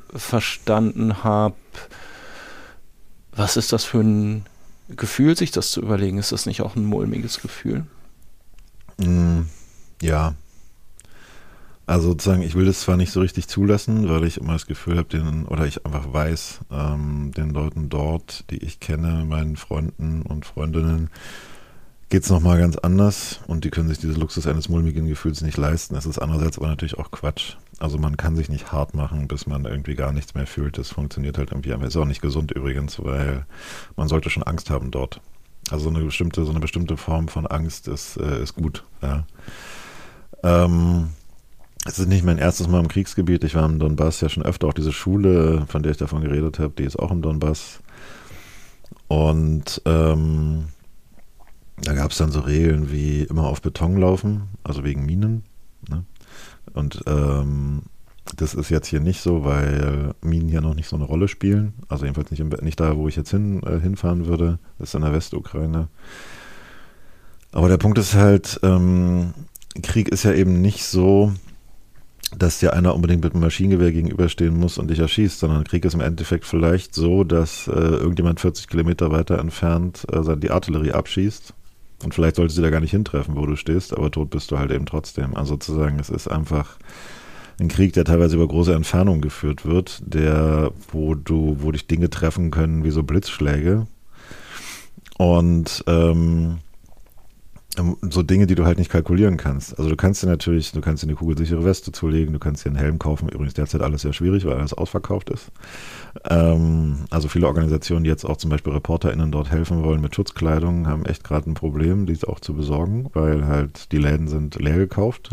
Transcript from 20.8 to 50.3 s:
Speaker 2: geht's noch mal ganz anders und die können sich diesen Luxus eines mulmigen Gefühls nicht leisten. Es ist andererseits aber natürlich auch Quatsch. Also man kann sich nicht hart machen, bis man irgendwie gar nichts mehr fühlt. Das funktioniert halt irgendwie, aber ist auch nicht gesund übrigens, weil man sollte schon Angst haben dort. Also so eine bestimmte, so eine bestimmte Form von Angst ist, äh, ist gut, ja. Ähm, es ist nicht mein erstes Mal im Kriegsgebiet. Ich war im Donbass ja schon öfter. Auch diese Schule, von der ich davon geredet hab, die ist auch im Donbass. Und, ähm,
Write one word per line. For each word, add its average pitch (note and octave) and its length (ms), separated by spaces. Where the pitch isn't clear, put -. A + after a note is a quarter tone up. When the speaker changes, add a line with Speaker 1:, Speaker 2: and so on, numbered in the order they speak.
Speaker 2:
geht's F#2 200
noch F2+ 120
mal F2 160
ganz E2+ 180
anders G2 720
und D#2+ 160
die D2+ 60
können E2 180
sich D2+ 120
diesen D#2 200
Luxus D#2 280
eines D2+ 200
mulmigen D#2+ 400
Gefühls D2+ 340
nicht D#2 140
leisten. D2 400
Es C#2+ 100
ist D#2 140
andererseits D#2 380
aber D#2 100
natürlich D#2 300
auch - 140
Quatsch. - 440
Also D2+ 180
man D2+ 200
kann D#2+ 180
sich D#2 140
nicht D2 240
hart D2 200
machen, D2 360
bis - 180
man C#2+ 160
irgendwie C#2+ 320
gar C#2 160
nichts D2 240
mehr C#2+ 120
fühlt. C#2+ 300
Das C#2 120
funktioniert C#2+ 480
halt C#2+ 140
irgendwie, C2+ 200
aber B1+ 140
ist C2 100
auch D#2+ 80
nicht C#2+ 180
gesund D2+ 300
übrigens, C#2 500
weil C#2 440
man D#3 140
sollte D#2+ 200
schon - 140
Angst - 260
haben C2+ 220
dort. C2 300
Also D2+ 160
so D#2+ 100
eine D#2+ 80
bestimmte, E2 400
so D#2 80
eine D#2+ 80
bestimmte D#2+ 380
Form D#2+ 320
von D#2 180
Angst - 400
ist, - 300
äh, C#2+ 260
ist - 120
gut, D#2 280
ja. C#2+ 240
Ähm, F2 640
es - 140
ist F#2 100
nicht F#2+ 160
mein E2+ 120
erstes F2 300
Mal F2+ 120
im E2+ 100
Kriegsgebiet. F2+ 540
Ich D#2+ 120
war D#2 100
im D#2 140
Donbass D2+ 400
ja D#2+ 80
schon D#2 160
öfter. - 240
Auch D2+ 60
diese D#2 180
Schule, F2 760
von D2+ 160
der D2+ 80
ich D2 60
davon D#2 240
geredet D2+ 380
hab, D2+ 160
die D2 80
ist C2+ 140
auch - 140
im F2 100
Donbass. D#2 580
Und, D#2 800
ähm, D#2 800